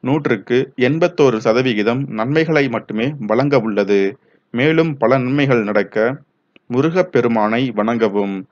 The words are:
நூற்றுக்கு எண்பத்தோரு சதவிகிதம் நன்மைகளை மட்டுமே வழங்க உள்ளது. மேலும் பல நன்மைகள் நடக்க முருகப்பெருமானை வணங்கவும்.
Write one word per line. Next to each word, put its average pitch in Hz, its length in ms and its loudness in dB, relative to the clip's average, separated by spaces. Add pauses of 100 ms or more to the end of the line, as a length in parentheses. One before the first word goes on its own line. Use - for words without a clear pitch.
நூற்றுக்கு 131 500 0 (300)
எண்பத்தோரு 151 580 2
சதவிகிதம் 117 560 2 (160)
நன்மைகளை 151 500 0
மட்டுமே 110 380 -4 (240)
வழங்க 135 360 2
உள்ளது. 101 340 0 (540)
மேலும் 160 420 2
பல 131 220 2
நன்மைகள் 131 520 0
நடக்க 104 360 0 (680)
முருகப்பெருமானை 123 880 0 (160)
வணங்கவும். 104 580 -2 (160)